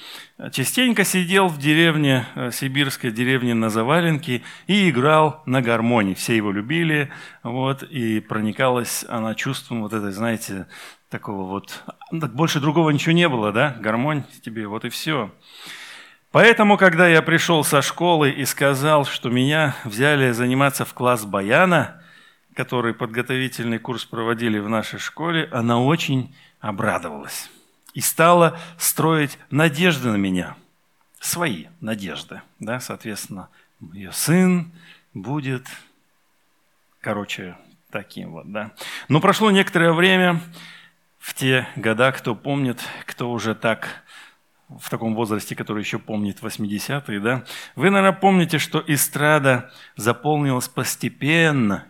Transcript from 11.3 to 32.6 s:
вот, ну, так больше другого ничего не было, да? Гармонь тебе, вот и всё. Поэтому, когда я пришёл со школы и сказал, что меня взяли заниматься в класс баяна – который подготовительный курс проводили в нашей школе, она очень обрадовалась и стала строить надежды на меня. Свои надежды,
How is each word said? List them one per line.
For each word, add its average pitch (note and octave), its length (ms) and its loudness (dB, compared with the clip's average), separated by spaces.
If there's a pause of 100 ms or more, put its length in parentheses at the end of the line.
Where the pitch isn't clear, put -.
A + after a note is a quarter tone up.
вот, F#2+ 400 -10 (300)
ну, E3 80 -6
так C#3 120 -6
больше D#3 280 0
другого D#3 300 2
ничего D3 240 2
не F3 140 6
было, A2+ 220 0
да? A#2+ 300 0
Гармонь C3 420 0 (220)
тебе, A2 240 -8
вот G#2+ 160 -8
и A#2+ 60 -8
всё. A#2+ 420 -4 (960)
Поэтому, G#3+ 460 8
когда F3+ 320 6
я D#3+ 120 8
пришёл D#3+ 440 2
со C#3 180 4
школы D#3+ 480 2
и C#3+ 140 -4
сказал, C#3 640 2
что - 220 -6
меня C3 460 2 (100)
взяли C3 460 2
заниматься B2+ 540 0
в - 100 -10
класс B2 300 0
баяна – A#2 760 2 (540)
который A#2+ 400 -2
подготовительный A#2+ 840 -4
курс A#2 240 -8
проводили A2+ 560 -2
в G2+ 80 -6
нашей A2 320 -4
школе, D#3+ 500 -4
она A#2+ 300 0
очень C3+ 540 0 (260)
обрадовалась G2+ 880 -6 (440)
и C#3 60 -8
стала E3 580 4 (200)
строить D#3 600 0 (120)
надежды D3 600 2
на G#2+ 60 0
меня. F#2 400 -2 (600)
Свои D3+ 480 -4 (140)
надежды, G2+ 640 -10 (180)